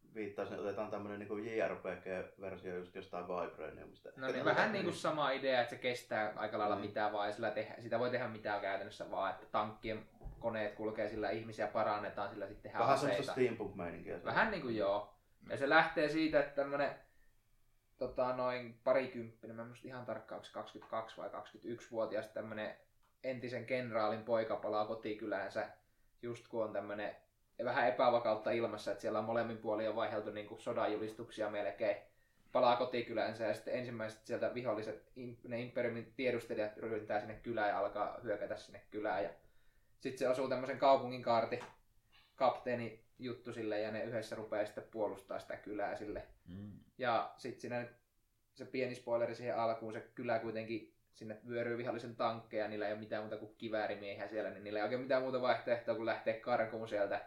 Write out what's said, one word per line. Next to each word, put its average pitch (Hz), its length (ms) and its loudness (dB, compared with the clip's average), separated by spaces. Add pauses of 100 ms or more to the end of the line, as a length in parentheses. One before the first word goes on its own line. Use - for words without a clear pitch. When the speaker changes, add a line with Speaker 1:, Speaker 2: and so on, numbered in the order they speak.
(140)
Speaker 1:
viittaus, 101 360 -4
niin 95 100 -6
otetaan 101 300 -2
tämmönen 104 280 -4
niinku 104 180 -4
J 107 120 -4 (200)
R - 80 -2
P - 80 -12
G-versio 92 920 -6
just 90 180 -8
jostain 90 340 -8
Vibraniumista. 80 880 -6
Speaker 2:
No 131 100 -6
niin, 135 180 0
vähän 170 280 6
niinku 185 180 0
Speaker 1:
Niin. - 100 -2
Speaker 2:
sama 151 300 2
idea, 135 300 4
että 120 140 2
se 120 80 -10
kestää 117 540 0
aika 110 220 0
lailla 104 180 4
Speaker 1:
Niin. 107 100 -2
Speaker 2:
mitä 107 260 2
vaan, 104 160 2
ja 104 60 0
sillä 110 160 0
tehdä, 107 320 -4
sitä 117 160 0
voi 123 120 4
tehdä 123 180 0
mitä 107 320 -2
käytännössä 98 500 -4
vaan, 95 200 0
että - 160 -8
tankkien 110 600 -2 (320)
koneet 110 360 0
kulkee 107 340 -2
sillä, 107 220 -2
ihmisiä 113 360 -2
parannetaan 104 640 0
sillä, 101 180 -6
sit - 140 -12
tehdään 104 200 -2
Speaker 1:
Vähän 131 120 8
Speaker 2:
aseita. 135 200 2
Speaker 1:
semmoista - 180 0
steampunk-meininkiä 90 840 0
se. - 60 -12
Speaker 2:
Vähän 185 260 4
niinku 160 180 -2
joo. 104 460 2 (340)
Ja - 80 -2
se 135 120 2
lähtee 160 400 6
siitä, 156 320 4
että - 140 -2
tämmönen, 139 360 0 (1080)
tota, 127 380 0
noin 123 480 -2
parikymppinen, 120 720 0
mä 113 60 -8
en 117 60 -10
muista 123 200 -16
ihan 123 180 -10
tarkkaan, - 300 -6
onko - 100 -12
se - 60 -18
kaksikymmentäkaksi 107 640 -6
vai 85 140 -6
kaksikymmentäyksivuotias, 110 1000 -4
tämmönen 107 460 -6 (500)
entisen 123 420 -4
kenraalin 113 580 2
poika 110 320 2
palaa 107 300 2
kotikyläänsä, 107 840 -2 (540)
just 120 260 -8
kun 113 160 0
on 107 80 -4
tämmönen 101 440 -4 (480)
vähän 123 240 4
epävakautta 120 640 4
ilmassa, 110 400 0
että 98 120 -2
siellä 107 160 0
on 110 60 0
molemmin 117 340 0
puolin 110 280 0
jo 107 100 0
vaiheltu 107 340 0
niinku 104 280 -8
sodanjulistuksia 107 920 0
melkein. 101 460 2 (560)
Palaa 123 240 8
kotikyläänsä, 113 680 0
ja 104 100 2
sitten - 200 -4
ensimmäiset 120 520 -4
sieltä 117 280 0
viholliset, 110 640 -2
im-, 123 200 -10 (120)
ne 117 120 -4
imperiumin 120 560 -2
tiedustelijat 117 600 0
ryhdyntää 110 440 -2
sinne 110 140 -8
kylään 107 340 0
ja 98 100 2
alkaa 101 440 0
hyökätä 107 340 -2
sinne - 340 -16
kylään. 101 340 0
Ja 82 60 -4 (680)
sit 131 180 -4
se 127 100 2
osuu 127 200 2
tämmösen 131 300 -2
kaupungin 127 440 6
kaarti, 117 380 4 (760)
kapteeni 120 680 0 (140)
juttu 120 340 -8
sille, 107 280 -2
ja 107 100 0
ne 110 140 -2
yhdessä 117 320 -4
rupeaa 107 300 0
sitten - 240 -8
puolustaa 98 480 -2
sitä - 180 -8
kylää 101 400 -4
sille. 104 260 -6 (260)
Speaker 3:
Mm. 98 240 -10 (260)
Speaker 2:
Ja 120 380 2
sit - 240 -8
siinä 120 200 -4
nyt - 100 -8 (640)
se - 100 -12
pieni 123 300 -2
spoileri 117 400 2
siihen 120 220 -2
alkuun, 113 360 0
se 104 80 -4 (140)
kylä 120 240 0
kuitenkin, 110 560 -4 (200)
sinne 107 220 -10 (120)
vyöryy 117 300 0
vihollisen 120 380 -4
tankkeja, 113 520 0
niillä 107 180 -2
ei 104 60 0
ole 107 80 -4
mitään 107 220 -4
muuta 107 140 -6
kuin 107 220 -10
kiväärimiehiä 101 680 -2
siellä, 104 220 -2
niin 101 140 -12
niillä 104 140 -2
ei 107 60 2
oikein 123 160 0
mitään 131 220 4
muuta 127 200 0
vaihtoehtoa 120 520 2
kuin 113 120 -2
lähteä 110 340 0
karkuun 113 480 0
sieltä. 101 380 0